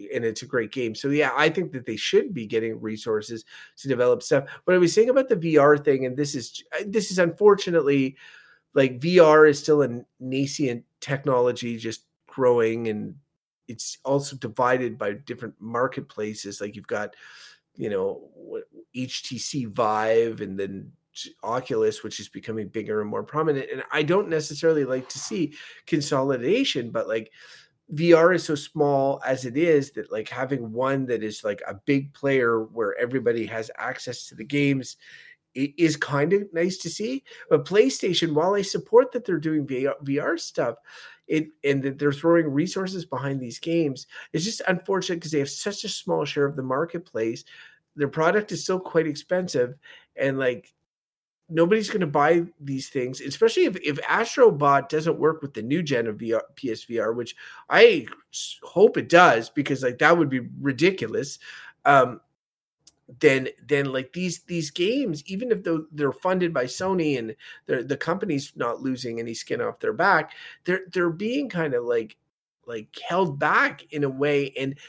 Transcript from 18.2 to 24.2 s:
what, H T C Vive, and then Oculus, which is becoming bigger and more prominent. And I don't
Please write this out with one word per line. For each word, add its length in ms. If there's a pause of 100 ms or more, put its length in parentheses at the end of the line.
what, 300 (300)
H 300
T 120
C 300
Vive, 720
and 180
then 340 (500)
Oculus, 600
which 160
is 80
becoming 400
bigger 320
and 100
more 140
prominent. 480
And 100 (100)
I 100
don't 260